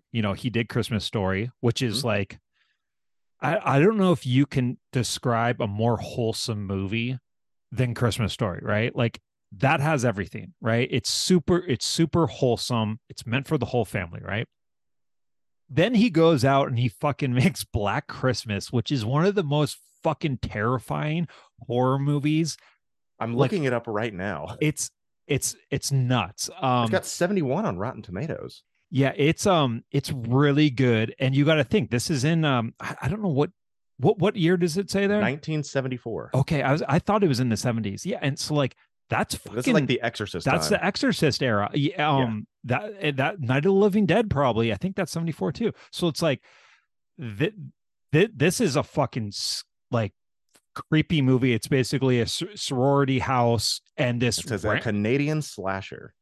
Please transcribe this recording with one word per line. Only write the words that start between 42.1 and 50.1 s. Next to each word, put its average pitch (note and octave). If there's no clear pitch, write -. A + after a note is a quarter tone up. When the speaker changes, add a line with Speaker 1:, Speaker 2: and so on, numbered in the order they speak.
Speaker 2:
Yeah. A#2
Speaker 1:
that, G#2+
eh, D3+
that D#3+
Night C3
of D3
the G3
Living G3+
Dead, G3+
probably. A#2
I -
think F#3
that's F#3
seventy-four E3+
too. A3+
So -
it's D3+
like, D3+
th-, B2
th-, F#3+
this D3+
is F3
a C#3
fucking B2
s-, -
like, A2+